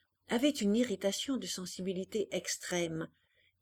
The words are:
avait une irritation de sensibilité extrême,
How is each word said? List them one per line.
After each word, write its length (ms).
avait 220
une 260
irritation 600
de 80
sensibilité 840
extrême, 800